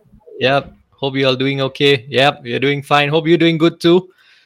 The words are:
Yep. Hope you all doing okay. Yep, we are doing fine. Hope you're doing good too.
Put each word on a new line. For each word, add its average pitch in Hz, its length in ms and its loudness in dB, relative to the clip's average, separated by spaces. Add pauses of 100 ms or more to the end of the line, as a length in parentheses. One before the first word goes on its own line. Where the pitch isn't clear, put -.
(380)
Yep. 135 340 -2 (180)
Hope 135 260 -8
you 135 100 0
all 131 100 0
doing 135 240 -4
okay. 135 480 0
Yep, 139 340 0
we 120 120 -8
are 123 60 -4
doing 143 220 -2
fine. 143 260 0
Hope 156 180 -2
you're 165 120 4
doing 165 200 2
good 165 220 0
too. 180 300 2 (360)